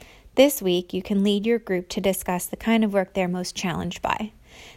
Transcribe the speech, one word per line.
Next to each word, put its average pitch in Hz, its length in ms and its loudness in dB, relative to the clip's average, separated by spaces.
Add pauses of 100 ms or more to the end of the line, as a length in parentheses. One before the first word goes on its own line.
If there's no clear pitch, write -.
(360)
This 277 260 6
week, 180 320 0
you 185 80 -4
can 196 220 0
lead 202 240 2
your 233 100 2
group 185 320 -4
to - 120 -6
discuss 185 440 -2
the - 100 -10
kind 226 280 2
of 202 100 0
work 190 220 0
they're 185 120 0
most 180 280 -4
challenged 175 480 -4
by. - 300 -4 (440)